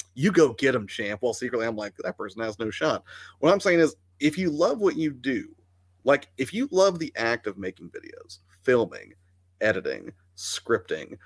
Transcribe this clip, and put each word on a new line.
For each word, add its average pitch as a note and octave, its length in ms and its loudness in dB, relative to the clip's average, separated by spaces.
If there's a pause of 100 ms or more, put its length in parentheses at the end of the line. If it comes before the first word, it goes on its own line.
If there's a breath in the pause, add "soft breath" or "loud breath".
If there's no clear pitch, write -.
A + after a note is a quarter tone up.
(120)
you F3+ 200 2
go D#3 200 6
get C3 220 2
'em, G#2+ 120 -4
champ," G#2 360 -6
while A#2+ 100 0
secretly A#2+ 340 -4
I'm A2+ 100 -4
like, G#2 200 -8
"That - 220 -8
person G#2+ 240 -10
has A2 160 -6
no A2 120 -4
shot." C3 340 -2 (340 loud breath)
What D#3+ 160 4
I'm G3+ 60 2
saying F3 200 4
is, D3 160 4 (240)
if D3+ 160 0
you F#3 140 0
love G3 300 0
what F#3 160 2
you D#3+ 160 -2
do, B2 440 -6 (480)
like, C#3 320 2
if C3 160 -4
you B3+ 200 -4
love F#3 260 4
the D#3+ 180 -8
act A2+ 300 -2
of G2 100 -6
making F#2 340 -10
videos, - 500 -18 (220)
filming, - 520 0 (460)
editing, C#2+ 520 -2 (240)
scripting, - 880 -4